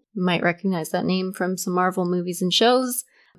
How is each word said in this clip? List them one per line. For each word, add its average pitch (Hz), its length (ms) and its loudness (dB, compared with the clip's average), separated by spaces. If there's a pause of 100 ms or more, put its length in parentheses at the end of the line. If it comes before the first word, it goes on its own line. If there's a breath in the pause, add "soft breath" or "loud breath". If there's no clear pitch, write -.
(140)
you 185 100 -4
might 180 200 2
recognize 175 480 -2
that 180 120 -2
name 185 300 -2
from 185 240 -2
some 180 160 -4
Marvel 180 320 0
movies 175 360 -2
and 180 120 0
shows, 247 500 2 (360 soft breath)